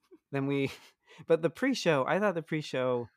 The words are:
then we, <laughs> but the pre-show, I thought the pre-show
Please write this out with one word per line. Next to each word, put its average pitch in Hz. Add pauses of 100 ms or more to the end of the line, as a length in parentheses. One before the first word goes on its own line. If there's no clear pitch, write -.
(320)
then 139
we, 139 (280)
<laughs> -
but 165
the 165
pre-show, 165
I 151
thought 202
the 165
pre-show 127